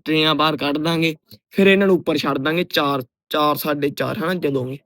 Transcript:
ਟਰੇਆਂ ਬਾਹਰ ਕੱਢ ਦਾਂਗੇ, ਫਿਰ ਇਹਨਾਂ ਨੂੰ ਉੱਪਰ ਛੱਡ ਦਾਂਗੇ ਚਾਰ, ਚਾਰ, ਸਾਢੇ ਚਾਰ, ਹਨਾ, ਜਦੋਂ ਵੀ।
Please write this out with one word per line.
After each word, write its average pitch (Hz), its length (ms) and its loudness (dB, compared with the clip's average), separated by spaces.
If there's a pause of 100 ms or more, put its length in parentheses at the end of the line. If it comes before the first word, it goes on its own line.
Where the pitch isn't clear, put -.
ਟਰੇਆਂ 156 300 2
ਬਾਹਰ 151 220 0
ਕੱਢ 143 220 -2
ਦਾਂਗੇ, 160 360 -2 (360)
ਫਿਰ 196 160 4
ਇਹਨਾਂ 196 200 6
ਨੂੰ 185 100 4
ਉੱਪਰ 156 200 0
ਛੱਡ 143 220 -2
ਦਾਂਗੇ 156 260 -2
ਚਾਰ, 143 380 -2 (280)
ਚਾਰ, 151 260 2
ਸਾਢੇ 147 340 -4
ਚਾਰ, 135 280 -4
ਹਨਾ, 170 160 -2
ਜਦੋਂ 143 300 -2
ਵੀ। 135 220 -10